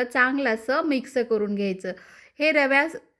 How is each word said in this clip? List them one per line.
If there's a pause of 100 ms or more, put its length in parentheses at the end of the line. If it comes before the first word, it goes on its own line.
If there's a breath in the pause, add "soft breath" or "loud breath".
चांगलं
असं
मिक्स (140)
करून
घ्यायचं. (480 loud breath)
हे
रव्यास-, (220)